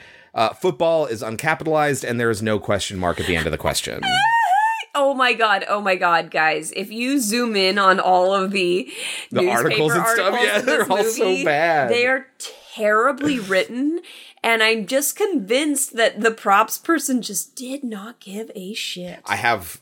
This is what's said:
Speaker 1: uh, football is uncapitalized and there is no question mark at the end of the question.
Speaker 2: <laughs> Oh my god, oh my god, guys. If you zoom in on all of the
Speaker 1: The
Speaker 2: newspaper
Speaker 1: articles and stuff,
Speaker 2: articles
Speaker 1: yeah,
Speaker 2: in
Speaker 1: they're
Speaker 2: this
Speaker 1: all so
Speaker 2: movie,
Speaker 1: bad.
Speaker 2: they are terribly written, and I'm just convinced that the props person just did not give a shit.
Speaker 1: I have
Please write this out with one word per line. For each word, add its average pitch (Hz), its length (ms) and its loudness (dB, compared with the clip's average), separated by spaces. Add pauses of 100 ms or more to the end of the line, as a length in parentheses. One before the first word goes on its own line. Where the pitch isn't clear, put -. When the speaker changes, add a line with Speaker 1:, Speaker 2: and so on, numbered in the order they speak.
(340)
Speaker 1:
uh, 113 160 2
football 165 560 0
is 113 160 -6
uncapitalized 147 840 -2
and 120 120 -2
there 117 100 2
is 107 120 -2
no 107 160 0
question 98 400 -2
mark 87 220 0
at 80 60 -4
the 87 100 2
end 80 100 -2
of 78 60 0
the 76 60 -4
question. - 480 -4
Speaker 2:
<laughs> 740 40 -2 (840)
Oh 277 220 2
my 254 200 2
god, 208 340 2
oh 208 120 0
my 196 140 0
god, 170 380 0
guys. 156 400 0
If 196 180 -8
you 247 300 -2
zoom 226 340 0
in 190 240 2
on 190 220 4
all 185 340 4
of 190 160 0
the 190 420 -2 (380)
Speaker 1:
The 120 120 0
Speaker 2:
newspaper 120 200 2
Speaker 1:
articles 156 320 2
and 220 100 0
stuff, 226 140 2 (160)
Speaker 2:
articles 240 120 2
Speaker 1:
yeah, 208 120 2
Speaker 2:
in 208 80 -2
Speaker 1:
they're 285 140 2
Speaker 2:
this 185 100 0
Speaker 1:
all 202 140 2
so 226 220 0
Speaker 2:
movie, 185 180 0
Speaker 1:
bad. 151 460 2
Speaker 2:
they 240 180 2
are 262 180 -2 (480)
terribly 247 640 2
written, 233 640 -2 (420)
and 226 220 2
I'm 220 220 0
just 277 280 -2
convinced 285 800 -2
that 220 260 0
the 226 120 4
props 220 440 2
person 277 460 0
just - 320 -8
did 262 300 -10
not 220 340 -10
give 202 380 -12
a 190 180 -10
shit. 180 520 -10
Speaker 1:
I 101 100 0
have 104 460 -2